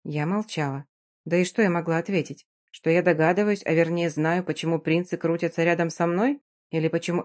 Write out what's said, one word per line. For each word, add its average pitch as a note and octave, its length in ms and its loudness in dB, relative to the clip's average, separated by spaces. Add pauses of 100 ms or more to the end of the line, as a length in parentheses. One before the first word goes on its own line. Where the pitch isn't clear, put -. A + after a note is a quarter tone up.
Я D3+ 220 -4
молчала. D#3 600 -4 (380)
Да E3+ 140 0
и F3+ 80 2
что A3+ 160 -2
я G3 80 4
могла E3+ 300 0
ответить? E3+ 480 -4 (240)
Что - 180 -4
я E3+ 140 4
догадываюсь, F3+ 640 2
а D#3+ 80 0
вернее E3+ 360 2
знаю, D#3+ 340 0
почему D#3+ 360 -2
принцы E3+ 380 0
крутятся E3 460 -2
рядом E3+ 260 2
со E3+ 180 -2
мной? A3+ 340 0 (300)
Или D#3+ 160 0
почему E3+ 380 -2